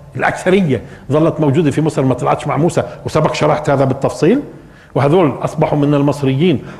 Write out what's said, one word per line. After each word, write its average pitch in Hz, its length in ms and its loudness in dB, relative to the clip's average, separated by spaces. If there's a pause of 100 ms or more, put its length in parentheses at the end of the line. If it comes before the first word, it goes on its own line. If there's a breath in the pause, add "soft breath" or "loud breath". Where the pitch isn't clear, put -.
(160)
الأكثرية 160 680 0 (300 loud breath)
ظلت 156 280 2
موجودة 147 320 2
في 147 100 -2
مصر، 151 220 0
ما 127 100 0
طلعتش 139 340 -2
مع 131 100 -2
موسى، 143 260 0 (220 loud breath)
وسبق - 280 0
شرحت 151 360 0
هذا 139 160 2
بالتفصيل. 151 560 0 (540 loud breath)
وهذول 143 480 2
أصبحوا 151 340 -2
من 143 160 2
المصريين، 143 720 0 (160 loud breath)